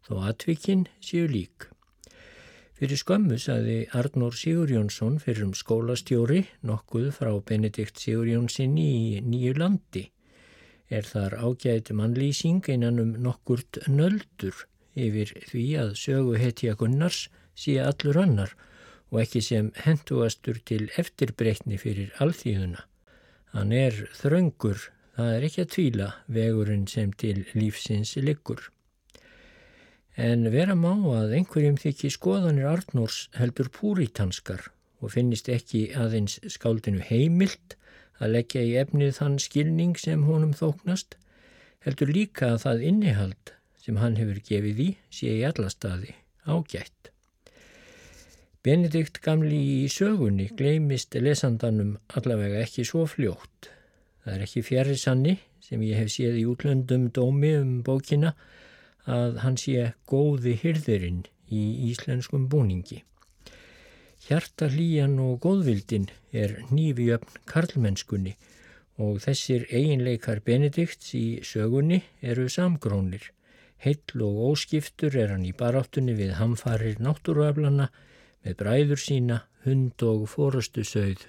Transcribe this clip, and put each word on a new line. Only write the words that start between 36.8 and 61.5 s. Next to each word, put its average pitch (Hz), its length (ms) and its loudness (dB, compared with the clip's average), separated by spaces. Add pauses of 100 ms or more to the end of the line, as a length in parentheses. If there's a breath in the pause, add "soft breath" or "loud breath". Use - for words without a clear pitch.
heimilt 165 720 2 (480 loud breath)
að 110 140 2
leggja 120 260 -2
í 117 160 0
efnið 143 380 0
þann 143 260 0
skilning 160 560 0
sem 156 240 0
honum 156 320 2
þóknast, 160 640 -4 (640 soft breath)
heldur 139 320 0
líka 160 380 0
að 117 100 0
það 120 240 0
innihald 131 680 0 (220)
sem 104 240 -4
hann 113 160 2
hefur 104 240 -2
gefið 104 460 -2
í 190 40 2 (220)
sé 117 240 -4
í 113 80 0
alla 127 260 -2
staði 95 460 -8 (320)
ágætt. 151 640 -6 (1500 loud breath)
Benedikt 160 560 2
gamli 156 380 2 (240)
í 139 80 -2
sögunni 120 560 2
gleymist 143 680 0
lesandanum 117 840 0 (100)
allavega 107 560 -2
ekki 117 240 -4
svo 165 180 0
fljótt. - 640 -4 (580 soft breath)
Það 107 60 -8
er 95 160 -4
ekki 120 180 -4
fjarri 135 320 2
sanni 135 380 2 (220)
sem 113 260 -6
ég 107 160 0
hef 110 100 0
séð 120 300 0
í 113 80 2
útlöndum 127 640 0
dómi 139 480 2
um 127 240 0
bókina 143 480 2 (720 loud breath)
að 120 380 0
hann 127 160 0
sé 120 340 0 (180)
góði 135 480 2
hirðirinn 107 640 0 (200)
í 113 480 -2